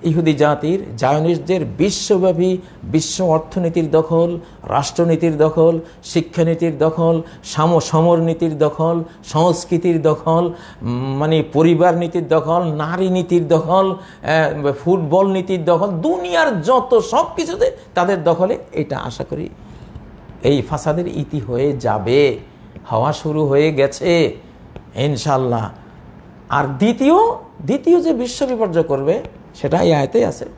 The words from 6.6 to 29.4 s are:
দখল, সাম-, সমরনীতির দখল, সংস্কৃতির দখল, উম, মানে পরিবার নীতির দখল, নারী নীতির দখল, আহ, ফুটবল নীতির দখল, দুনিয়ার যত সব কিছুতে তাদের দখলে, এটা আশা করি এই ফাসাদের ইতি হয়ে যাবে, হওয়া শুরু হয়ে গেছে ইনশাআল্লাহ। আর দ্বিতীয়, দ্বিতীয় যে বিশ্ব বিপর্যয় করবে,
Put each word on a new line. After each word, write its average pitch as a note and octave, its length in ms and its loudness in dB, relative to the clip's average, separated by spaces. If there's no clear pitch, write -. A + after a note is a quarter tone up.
দখল, D#3+ 440 2
সাম-, D#3+ 360 2
সমরনীতির E3 800 2
দখল, D#3+ 460 0
সংস্কৃতির E3+ 760 0
দখল, E3 520 0
উম, B2+ 360 -4
মানে D#3 260 0
পরিবার E3+ 440 4
নীতির E3+ 300 -4
দখল, D#3+ 360 0
নারী E3 460 -2
নীতির F3+ 380 0
দখল, F3 440 2
আহ, D3 800 -2
ফুটবল F3 560 2
নীতির F#3 380 -2
দখল, F3 220 2
দুনিয়ার D#4 760 -2
যত A#3+ 380 2
সব C#4 260 0
কিছুতে F#4+ 360 -2
তাদের F3+ 300 0
দখলে, F3 340 0
এটা - 260 -4
আশা - 260 -8
করি - 260 -8
এই C#3 180 2
ফাসাদের D#3+ 460 -4
ইতি D3 320 -6
হয়ে B2+ 380 -2
যাবে, A#2 600 0
হওয়া B2 220 0
শুরু D#3 340 -2
হয়ে D3 260 2
গেছে C#3+ 640 0
ইনশাআল্লাহ। C3 720 -2
আর C#3 160 0
দ্বিতীয়, A#3 500 2
দ্বিতীয় C#4+ 400 2
যে D#4+ 120 0
বিশ্ব B3 320 -4
বিপর্যয় G#3+ 380 0
করবে, D3+ 400 -2